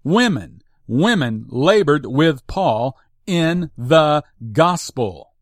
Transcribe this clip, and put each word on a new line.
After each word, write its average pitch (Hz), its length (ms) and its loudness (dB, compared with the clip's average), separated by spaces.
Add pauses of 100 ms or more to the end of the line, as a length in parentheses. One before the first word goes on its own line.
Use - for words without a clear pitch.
Women, 165 600 0 (260)
women 123 640 0
labored 147 560 2
with 143 420 0
Paul 131 500 -2 (280)
in 170 520 -2
the 151 460 2 (300)
gospel. 127 880 -2